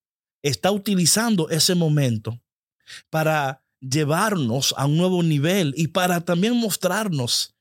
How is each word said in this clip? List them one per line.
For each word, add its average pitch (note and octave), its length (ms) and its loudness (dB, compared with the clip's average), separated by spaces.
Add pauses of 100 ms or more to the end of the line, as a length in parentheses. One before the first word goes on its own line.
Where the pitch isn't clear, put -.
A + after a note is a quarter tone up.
(440)
está C#3+ 280 0
utilizando G3+ 800 0
ese D#3+ 260 0
momento C3+ 640 0 (680)
para D#3 520 0 (160)
llevarnos C#3+ 960 0
a C3+ 100 0
un D3 100 2
nuevo F3+ 240 2
nivel D#3+ 560 0
y D#3+ 120 -2
para F3+ 320 0
también F#3 360 0
mostrarnos F#3 1040 -2